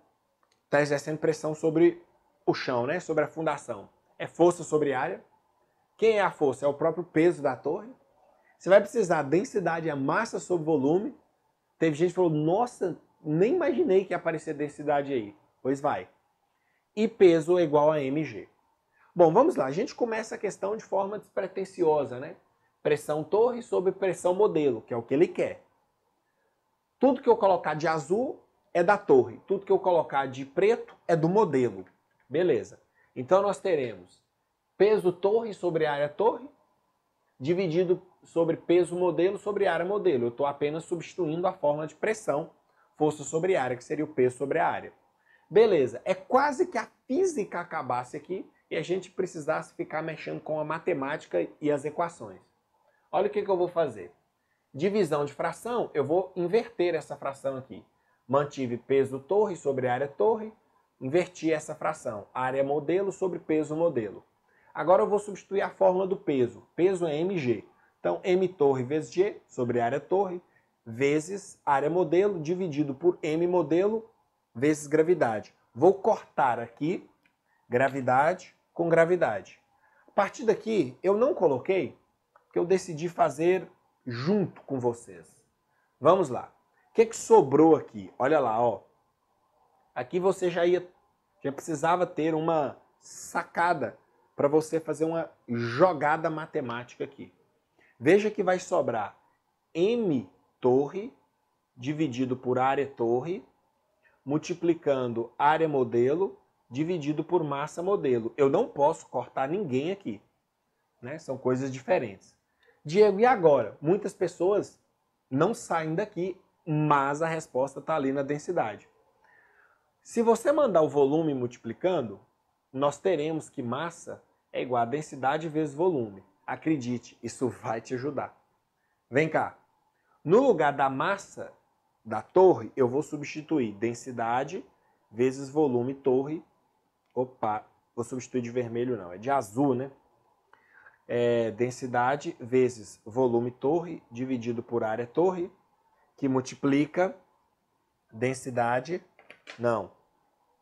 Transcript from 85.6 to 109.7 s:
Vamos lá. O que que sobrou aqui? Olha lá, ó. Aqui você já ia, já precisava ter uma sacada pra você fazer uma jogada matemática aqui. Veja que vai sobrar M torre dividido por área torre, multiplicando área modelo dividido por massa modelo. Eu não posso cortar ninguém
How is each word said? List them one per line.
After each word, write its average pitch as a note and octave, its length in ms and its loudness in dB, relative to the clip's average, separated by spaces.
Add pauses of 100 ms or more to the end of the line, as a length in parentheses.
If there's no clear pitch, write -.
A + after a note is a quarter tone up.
Vamos E3 300 4
lá. G#2 200 -8 (380)
O - 60 -20
que A3+ 120 6
que A3+ 100 -10
sobrou D#3 600 6
aqui? G2 420 -6
Olha D3 220 2
lá, A2+ 200 0
ó. A2+ 220 0 (1120)
Aqui C3 240 -6
você F#3 320 0
já E3+ 140 0
ia, F3+ 220 2 (560)
já C#3 100 -4
precisava E3 540 -2
ter D#3+ 280 -2
uma D#3 440 -2 (200)
sacada - 1000 -4 (360)
pra C#3 140 2
você D#3 320 0
fazer D#3 240 -6
uma E3 260 -4 (160)
jogada D3 840 0
matemática C#3+ 760 -8
aqui. - 280 -16 (680)
Veja G3+ 300 4
que G#3 120 -4
vai F#3 160 0
sobrar B2 580 -4 (580)
M F3+ 560 0 (300)
torre C#3+ 540 0 (640)
dividido B2+ 600 -2
por B2+ 220 -2
área C3+ 280 2
torre, B2+ 580 -2 (800)
multiplicando C#3 1120 -2
área D#3 300 2
modelo C3 680 0 (320)
dividido D3+ 520 -4
por E3+ 220 0
massa D3 380 -6
modelo. C#3+ 520 0
Eu C#3 140 4
não F#3+ 180 2
posso D3 420 0
cortar C3+ 380 -6
ninguém D#3 440 -2